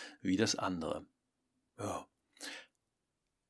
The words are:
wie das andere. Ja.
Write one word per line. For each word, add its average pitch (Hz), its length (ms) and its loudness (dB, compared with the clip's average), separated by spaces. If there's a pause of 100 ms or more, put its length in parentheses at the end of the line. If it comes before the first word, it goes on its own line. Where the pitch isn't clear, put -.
(220)
wie 95 140 4
das 110 200 6
andere. 82 480 -2 (760)
Ja. 104 280 -4 (1400)